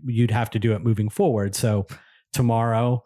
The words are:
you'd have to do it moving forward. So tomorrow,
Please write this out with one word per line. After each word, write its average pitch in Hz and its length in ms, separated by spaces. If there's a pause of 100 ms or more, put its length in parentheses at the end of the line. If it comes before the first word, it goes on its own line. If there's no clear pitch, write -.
you'd 117 260
have 117 200
to 113 80
do 113 120
it 104 140
moving 107 240
forward. 107 440
So 104 320 (460)
tomorrow, 117 760